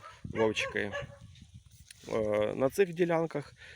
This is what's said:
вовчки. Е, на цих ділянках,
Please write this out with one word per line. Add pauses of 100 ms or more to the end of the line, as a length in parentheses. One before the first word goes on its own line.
(240)
вовчки. (1200)
Е,
на
цих
ділянках, (220)